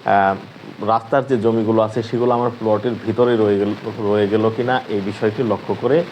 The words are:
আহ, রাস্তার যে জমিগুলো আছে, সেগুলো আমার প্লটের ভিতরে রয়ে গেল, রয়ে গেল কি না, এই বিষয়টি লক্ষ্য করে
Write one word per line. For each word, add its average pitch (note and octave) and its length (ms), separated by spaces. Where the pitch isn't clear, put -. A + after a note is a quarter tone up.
আহ, G2 300
রাস্তার A#2 400
যে C3 120
জমিগুলো A2+ 440
আছে, G#2+ 200
সেগুলো A#2+ 320
আমার A#2+ 160
প্লটের A2 420
ভিতরে A#2+ 300
রয়ে G#2 220
গেল, G#2 160
রয়ে G#2 300
গেল A2 220
কি A#2 120
না, B2+ 260
এই G#2 120
বিষয়টি G#2+ 420
লক্ষ্য G#2 380
করে D3 320